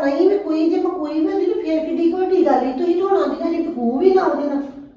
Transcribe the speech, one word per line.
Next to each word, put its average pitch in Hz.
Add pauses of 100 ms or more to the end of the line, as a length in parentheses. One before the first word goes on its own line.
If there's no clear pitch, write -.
ਨਹੀਂ 320
ਮੈਂ 403
ਕੋਈ, 320
ਜੇ 370
ਮੈਂ 359
ਕੋਈ 302
ਵੀ 349
ਹੁੰਦੀ 392
ਤਾਂ -
ਫੇਰ 320
ਕਿੱਡੀ -
ਕੁ 370
ਵੱਡੀ 370
ਗੱਲ 254
ਈ। -
ਤੁਸੀਂ 349
ਤਾਂ 381
ਹੁਣ 392
ਆਂਦੀਆਂ 339
ਜੇ 320
ਤੂੰ 240
ਵੀ 381
ਨਾ 359
ਉਹਦੇ 285
ਨਾਲ। 277 (340)